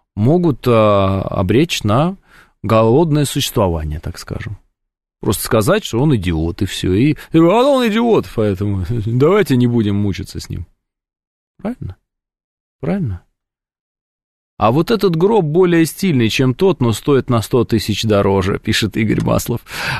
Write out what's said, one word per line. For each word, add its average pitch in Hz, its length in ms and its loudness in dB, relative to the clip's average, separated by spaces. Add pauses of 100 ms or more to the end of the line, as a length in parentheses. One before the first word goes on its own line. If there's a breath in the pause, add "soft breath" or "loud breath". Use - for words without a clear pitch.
(160)
могут, 151 500 0
э, 120 60 2
обречь 101 1120 0
на 147 320 0 (460 soft breath)
голодное 131 640 2
существование, 82 760 -2
так - 180 -12
скажем. - 420 -12 (600)
Просто - 260 -4
сказать, 117 400 0
что 113 160 -4
он 151 160 2
идиот, 85 460 -4
и - 20 -2
всё. 92 280 -4
И, 127 180 2 (200 loud breath)
и, 160 60 2
«А - 20 6
он 240 480 2
идиот, 220 480 0
поэтому 101 540 -2
давайте 127 680 0
не 123 120 2
будем 110 280 0
мучиться 95 460 -6
с - 80 -14
ним». 92 180 -10 (880)
Правильно? - 380 -10 (840)
Правильно. 147 420 -4 (1300)
«А 107 160 2
вот 170 180 0
этот 196 240 0
гроб 196 300 2
более 165 400 4
стильный, 139 420 0
чем 127 260 0
тот, 185 280 0
но 117 100 2
стоит 131 380 0
на 120 120 0
сто 120 220 2
тысяч 107 400 -2
дороже», 98 560 2
пишет - 380 -4
Игорь 113 260 0
Маслов. 117 380 -2 (380 loud breath)